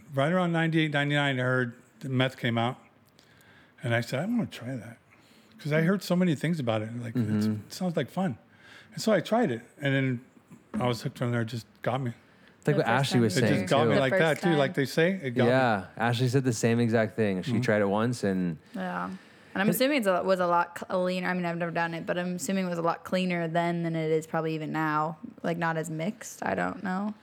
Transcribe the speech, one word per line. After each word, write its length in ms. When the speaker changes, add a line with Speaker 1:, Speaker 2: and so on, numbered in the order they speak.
Speaker 1:
right 160
around 220
ninety-eight, 380
ninety-nine, 480
I 40
heard 300
the 100
meth 280
came 200
out. 200
And 100
I 80
said, 200
"I 40
wanna 220
try 280
that." 220
'Cause 120
I 100
heard 200
so 140
many 180
things 260
about 220
it. 80
Like, 160
it's, 20
Speaker 2:
Mm-hmm. 60
Speaker 1:
it 60
sounds 220
like 140
fun. 280
And 80
so 100
I 80
tried 320
it. 100
And 140
then 280
I 140
was 160
hooked 160
from 120
there. 100
It 40
just 220
got 180
me. 120
Speaker 2:
It's 100
like 100
Speaker 3:
The 20
Speaker 2:
what 80
Speaker 3:
first 120
Speaker 2:
Ashley 180
Speaker 3:
time 40
Speaker 2:
was 160
Speaker 3:
you 60
Speaker 1:
It 40
Speaker 2:
saying, 140
Speaker 1:
just 100
got 120
Speaker 2:
too. 60
Speaker 1:
me 60
Speaker 3:
The 60
Speaker 1:
like 120
Speaker 3:
first 80
Speaker 1:
that, 200
too. 80
Speaker 3:
time. 80
Speaker 1:
Like 160
they 120
say, 360
it 100
got 120
me. 80
Speaker 2:
Yeah. 340
Ashley 300
said 160
the 100
same 260
exact 360
thing. 280
She 80
Speaker 1:
Mm-hmm. 100
Speaker 2:
tried 200
it 80
once 340
and 340
Speaker 3:
Yeah. 300
And 80
I'm 60
Speaker 2:
It 40
Speaker 3:
assuming 260
it's 100
a, 160
was 160
a 80
lot 320
cl-, 240
leaner. 240
I 60
mean, 120
I've 120
never 140
done 220
it, 120
but 120
I'm 180
assuming 320
it 20
was 100
a 20
lot 220
cleaner 460
then 340
than 140
it 120
is 160
probably 300
even 160
now. 460
Like, 140
not 180
as 140
mixed. 560
I 100
don't 300
know. 380